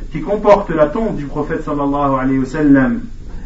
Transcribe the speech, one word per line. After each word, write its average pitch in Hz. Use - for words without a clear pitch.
qui 151
comporte 202
la 156
tombe 214
du 143
prophète 151
sallallahu 143
alayhi 131
wa 127
sallam. 135